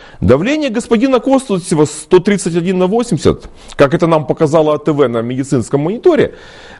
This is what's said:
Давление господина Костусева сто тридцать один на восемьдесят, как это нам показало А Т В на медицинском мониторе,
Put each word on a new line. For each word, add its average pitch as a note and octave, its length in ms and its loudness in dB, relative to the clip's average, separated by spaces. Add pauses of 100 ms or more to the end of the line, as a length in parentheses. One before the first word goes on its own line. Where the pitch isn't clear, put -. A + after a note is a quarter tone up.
(220)
Давление A3+ 500 0
господина A#3+ 480 0
Костусева F#3+ 680 0
сто - 340 2
тридцать F#3 360 -2
один F#3 240 -2
на F#3 80 0
восемьдесят, F#3 600 -2 (280)
как C#3+ 180 2
это E3+ 140 0
нам D#3 180 0
показало D#3 480 0
А C#3+ 60 -2
Т D#3 120 -2
В C#3+ 160 2
на A#2 140 -2
медицинском C3 600 -4
мониторе, B3 520 0 (460)